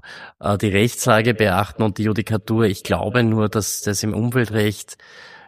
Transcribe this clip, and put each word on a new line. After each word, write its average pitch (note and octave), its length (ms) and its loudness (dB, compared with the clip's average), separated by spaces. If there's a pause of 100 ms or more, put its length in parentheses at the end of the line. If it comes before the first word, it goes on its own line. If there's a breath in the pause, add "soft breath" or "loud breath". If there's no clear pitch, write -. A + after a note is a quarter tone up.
(400 loud breath)
äh, G2+ 180 0
die G#2+ 120 0
Rechtslage A2+ 640 2
beachten G2+ 500 0
und G#2 140 0
die G#2+ 60 -2
Judikatur. A2 600 0
Ich F#2+ 180 -2
glaube G2 400 0
nur, A2 260 2
dass - 320 -2
das G#2 220 -2
im G#2+ 100 -2
Umweltrecht G#2+ 840 -2 (500 loud breath)